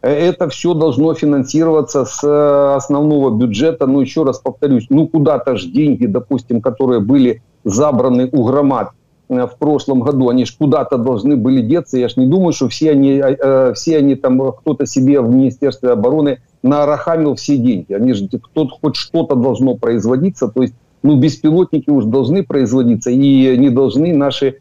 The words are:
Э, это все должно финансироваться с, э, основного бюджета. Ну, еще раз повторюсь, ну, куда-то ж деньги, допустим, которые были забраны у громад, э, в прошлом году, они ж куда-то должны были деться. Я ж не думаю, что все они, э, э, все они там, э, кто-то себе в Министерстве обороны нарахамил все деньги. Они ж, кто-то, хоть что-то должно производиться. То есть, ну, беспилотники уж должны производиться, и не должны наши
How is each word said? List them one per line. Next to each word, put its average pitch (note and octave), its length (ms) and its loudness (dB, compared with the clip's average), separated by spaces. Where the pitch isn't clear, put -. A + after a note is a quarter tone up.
Э, B2 80 -2
это E3 380 0
все E3+ 260 -4
должно D#3 400 0
финансироваться D3 920 0
с, - 220 -6
э, C#3+ 480 2
основного C#3+ 540 0
бюджета. B2 580 -2
Ну, C3+ 140 2
еще C3 220 -2
раз C3 160 -2
повторюсь, B2+ 500 -2
ну, D#3 180 2
куда-то C#3+ 480 0
ж F#2+ 100 -8
деньги, B2 420 0
допустим, A#2+ 540 -4
которые B2 380 0
были B2 420 2
забраны B2+ 680 0
у C3+ 120 0
громад, B2+ 440 0
э, B2 160 -2
в A#2+ 140 -10
прошлом C#3+ 420 0
году, C3 280 0
они B2 160 0
ж - 140 -14
куда-то C#3+ 380 0
должны B2 380 0
были B2+ 260 0
деться. C3 380 -2
Я B2 80 0
ж - 100 -4
не C3 80 2
думаю, F3 280 2
что C3 140 -2
все D#3 240 -2
они, C#3 300 2
э, C3+ 180 0
э, C3 340 2
все D#3+ 260 -2
они C#3 160 2
там, C3 260 0
э, C3+ 100 -2
кто-то C#3+ 360 -4
себе C3+ 340 2
в A#2 80 0
Министерстве B2+ 600 0
обороны B2+ 460 0
нарахамил D3 720 0
все C#3+ 220 -2
деньги. A2+ 360 -2
Они A#2 200 0
ж, G2+ 140 -4
кто-то, - 540 -6
хоть D3 140 -2
что-то - 400 -4
должно B2 400 0
производиться. A#2+ 720 -2
То B2+ 140 -2
есть, A#2+ 120 -2
ну, D3 120 4
беспилотники D#3 760 0
уж C3 140 2
должны C3 380 0
производиться, A#2+ 680 0
и C3 460 4
не C3+ 120 4
должны C3+ 440 0
наши C#3 480 0